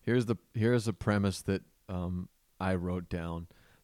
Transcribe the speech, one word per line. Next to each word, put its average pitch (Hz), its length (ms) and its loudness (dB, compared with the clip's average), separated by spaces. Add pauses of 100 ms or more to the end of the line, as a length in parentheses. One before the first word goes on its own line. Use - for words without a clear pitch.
Here's 120 260 2
the, 117 100 0 (180)
here's 113 340 4
a 107 60 -2
premise 101 480 0
that, 98 200 -2 (260)
um, 90 400 -6 (320)
I 92 160 0
wrote 90 340 -4
down 85 380 -6 (360)